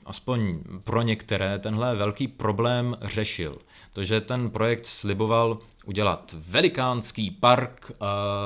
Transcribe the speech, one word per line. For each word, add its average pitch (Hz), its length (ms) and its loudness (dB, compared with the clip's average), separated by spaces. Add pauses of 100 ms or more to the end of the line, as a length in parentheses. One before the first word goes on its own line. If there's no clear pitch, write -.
aspoň 104 520 -2 (260)
pro 113 180 0
některé, 101 560 0
tenhle 110 380 0
velký 104 320 0
problém 117 760 0
řešil. 95 560 -4 (340)
To, 98 120 -4
že 110 160 2
ten 123 300 -2
projekt 117 360 0
sliboval 110 720 0 (260)
udělat 98 540 -2
velikánský 117 920 0
park, 120 640 4
eh, - 40 -20 (500)